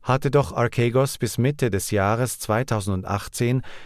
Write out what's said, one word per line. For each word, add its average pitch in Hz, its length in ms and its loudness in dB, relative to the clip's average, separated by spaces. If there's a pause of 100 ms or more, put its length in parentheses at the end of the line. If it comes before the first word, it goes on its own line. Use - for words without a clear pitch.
hatte 127 220 2
doch 143 220 2
Archegos 120 640 0
bis - 180 -2
Mitte 131 320 2
des 95 220 -2
Jahres 107 480 2
zweitausendachtzehn 107 1200 -2 (240)